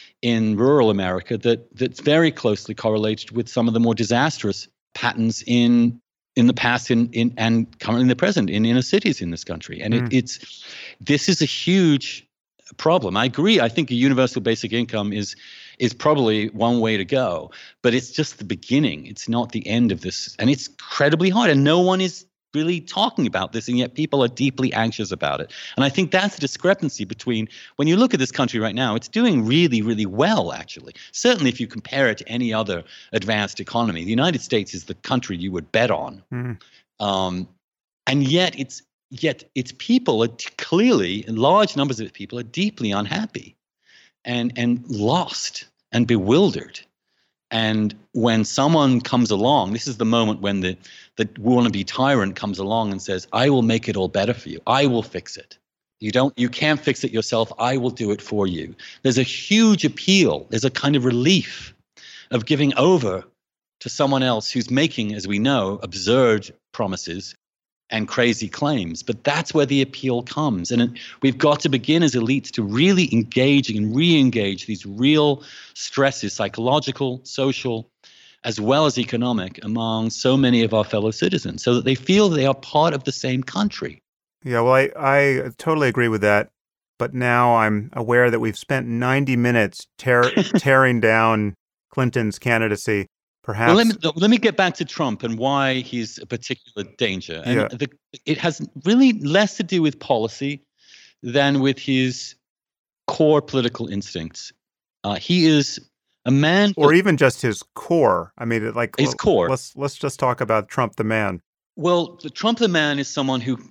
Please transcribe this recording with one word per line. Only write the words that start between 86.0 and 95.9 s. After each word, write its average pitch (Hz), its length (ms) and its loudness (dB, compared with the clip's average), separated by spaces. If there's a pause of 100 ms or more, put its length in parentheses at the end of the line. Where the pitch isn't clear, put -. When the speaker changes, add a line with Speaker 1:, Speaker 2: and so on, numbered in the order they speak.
Speaker 2:
with 110 140 0
that. 104 280 4 (480)
But 123 160 -4
now 123 440 2
I'm 107 360 0
aware 120 380 2
that 113 80 0
we've 110 180 -2
spent 131 300 -4
ninety 127 480 0
minutes 120 520 0 (120)
tear-, 123 320 4
Speaker 1:
<laughs> - 260 2
Speaker 2:
tearing 131 420 4
down 110 540 4 (380)
Clinton's 117 480 -2
candidacy. 107 680 0 (380)
Perhaps 113 220 0
Speaker 1:
Well, 170 80 8
let 226 120 6
me, 165 280 0
let 185 140 2
me 240 80 6
get 208 180 0
back 185 200 0
to 165 100 -6
Trump 127 360 -4
and 113 160 -4
why 131 440 0
he's 120 360 -8